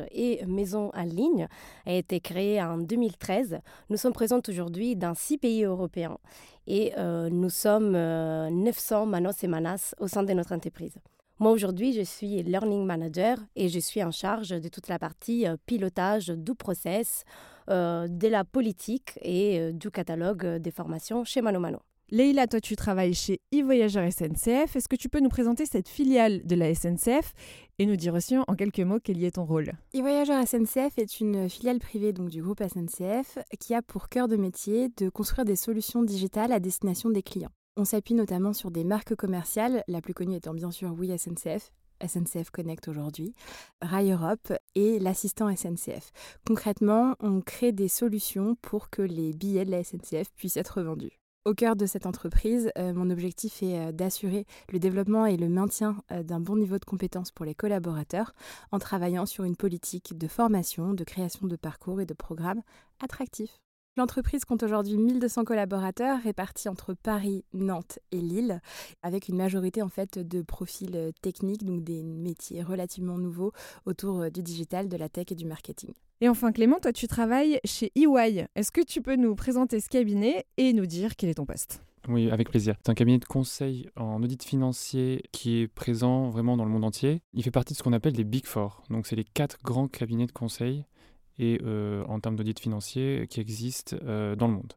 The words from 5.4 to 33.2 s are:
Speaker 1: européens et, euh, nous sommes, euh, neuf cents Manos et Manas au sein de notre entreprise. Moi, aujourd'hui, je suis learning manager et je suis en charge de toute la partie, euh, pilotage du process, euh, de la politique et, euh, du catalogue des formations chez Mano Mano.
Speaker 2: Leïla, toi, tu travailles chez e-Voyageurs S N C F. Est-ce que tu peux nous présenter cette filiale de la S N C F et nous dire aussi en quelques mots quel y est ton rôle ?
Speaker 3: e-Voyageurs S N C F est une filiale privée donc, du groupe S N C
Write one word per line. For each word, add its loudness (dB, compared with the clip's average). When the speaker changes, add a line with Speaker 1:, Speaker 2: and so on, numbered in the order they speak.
Speaker 1:
européens -2
et, 2
euh, 0
nous 2
sommes, 4
euh, 0
neuf 0
cents 0
Manos 0
et -2
Manas -2
au -2
sein 0
de 2
notre 0
entreprise. -8
Moi, 6
aujourd'hui, 2
je 0
suis -4
learning 2
manager 0
et 2
je -2
suis -2
en 0
charge -4
de -4
toute -14
la -2
partie, -2
euh, 0
pilotage 0
du -4
process, -4
euh, 2
de 2
la 4
politique -2
et, 2
euh, -2
du -8
catalogue -2
des -6
formations -4
chez -2
Mano 2
Mano. -2
Speaker 2:
Leïla, 6
toi, 2
tu -4
travailles 2
chez 0
e-Voyageurs 6
S 0
N -2
C 4
F. -4
Est-ce -2
que 0
tu -4
peux 2
nous 6
présenter 2
cette 0
filiale 4
de 2
la 4
S 0
N 0
C 2
F -10
et 4
nous 4
dire 0
aussi 2
en 2
quelques 0
mots 2
quel -2
y 0
est 2
ton -4
rôle ? 0
Speaker 3:
e-Voyageurs 4
S 0
N 4
C 0
F -6
est -2
une 2
filiale -2
privée -2
donc, -4
du -8
groupe -4
S -4
N -2
C -2